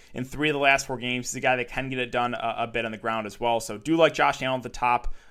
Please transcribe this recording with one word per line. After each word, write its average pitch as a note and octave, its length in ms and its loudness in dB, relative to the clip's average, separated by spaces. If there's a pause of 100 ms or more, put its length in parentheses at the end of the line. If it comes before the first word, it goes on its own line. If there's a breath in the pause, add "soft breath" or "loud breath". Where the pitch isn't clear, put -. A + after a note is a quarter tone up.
(140 loud breath)
in B2+ 120 -4
three C3+ 240 -2
of D3 40 2
the C#3+ 60 0
last C#3 280 4
four C3 100 -6
games. B2 320 -4
He's - 80 -6
a - 20 -8
guy C3 160 2
that B2 140 -2
can C3 200 -6
get C3 100 -4
it A#2+ 120 -4
done A#2+ 220 0
a, A2+ 240 -4
a A#2 100 -2
bit A2+ 160 -4
on A2+ 80 -4
the A2 60 -8
ground A2+ 300 -2
as G2+ 120 -12
well. A#2 220 2
So G#2+ 160 -8
do D3+ 180 0
like D#3 180 6
Josh C#3+ 280 2
Allen C3 180 0
at A#2+ 40 -10
the B2 60 -8
top. - 440 0 (180 soft breath)